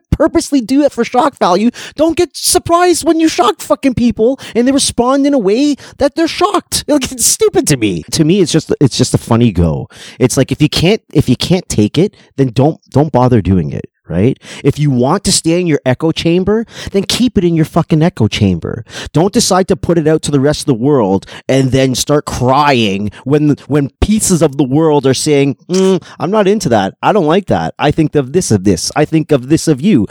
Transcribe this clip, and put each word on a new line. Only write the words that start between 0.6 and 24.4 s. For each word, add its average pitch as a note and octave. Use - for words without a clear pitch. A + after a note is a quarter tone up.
it C#4+
for A#3
shock C4
value, G3+
don't D#4+
get F4
surprised F4
when D#4+
you D#4+
shock -
fucking C#4
people A#3
and A#3+
they C#4
respond C4+
in C#4+
a -
way B3
that C#4
they're E4
shocked. -
<laughs> -
Like, C4+
it's B3
stupid F#4+
to C#3+
me. G2
To D#3+
me, F#3
it's D3+
just, -
it's C3+
just -
a -
funny A#2
go. D#2+
It's -
like, C3
if C3+
you D3+
can't, G3+
if -
you B2
can't -
take -
it, G3+
then C3+
don't, D3
don't C#3+
bother B2
doing F2
it, -
right? F#2
If C3+
you D3
want C3
to G3+
stay E3
in F3
your D3
echo C3
chamber, F#3
then G3
keep -
it G3
in E3+
your D#3
fucking D#3+
echo D#3+
chamber. F2+
Don't F#3
decide F#3+
to F#3
put E3+
it D3+
out D#3+
to D#3+
the C#3+
rest D3
of -
the D3
world A2
and C3+
then C3
start D3
crying A#2+
when, D3
when C#3+
pieces G3